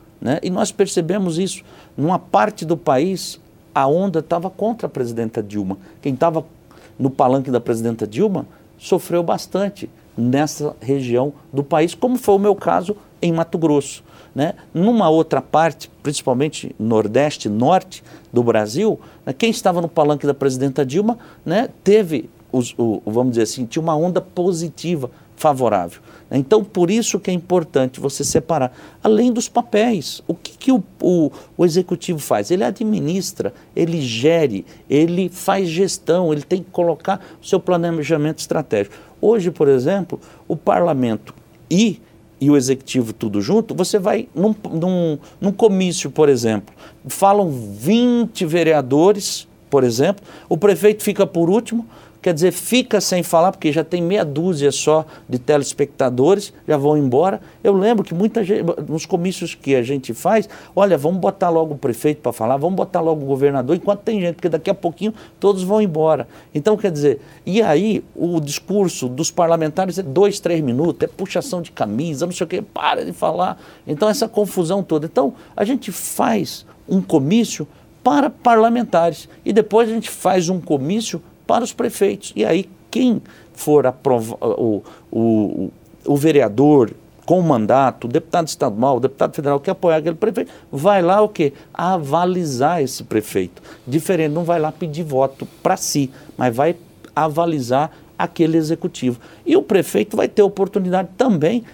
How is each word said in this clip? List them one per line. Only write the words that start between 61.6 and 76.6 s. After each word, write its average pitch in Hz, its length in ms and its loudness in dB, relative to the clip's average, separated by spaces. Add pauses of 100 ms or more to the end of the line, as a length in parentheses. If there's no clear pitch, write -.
o 139 40 -10
prefeito 147 440 -2
pra 120 100 -2
falar, 113 240 -2
vamos 160 180 -2
botar 185 260 -2
logo 160 220 0
o 135 40 -8
governador, 139 500 0
enquanto 196 240 -2
tem 220 200 -2
gente, 175 140 -2
porque - 140 -2
daqui 160 200 -4
a - 60 2
pouquinho 196 400 -6 (240)
todos 190 240 2
vão 202 180 2
embora. 156 460 2 (260)
Então, 208 240 2
quer 208 140 -2
dizer, 143 300 0 (240)
e 196 180 0
aí 196 400 2 (100)
o 170 280 -2
discurso 160 680 -2
dos 131 220 -4
parlamentares 165 640 0
é 190 60 -4
dois, 185 380 0
três 160 200 0
minutos, 147 440 0
é - 20 0
puxação 180 560 -6
de - 80 -14
camisa, 135 560 -4
não 180 60 -4
sei 175 120 -4
o 165 40 -6
quê, 185 120 -6
para - 440 -2
de 180 80 -8
falar. 180 440 -2 (300)
Então, 156 220 0
essa 214 180 0
confusão 190 560 -2
toda. 156 240 -2
Então, 247 280 0 (220)
a - 80 0
gente 220 280 -4
faz - 720 -2 (220)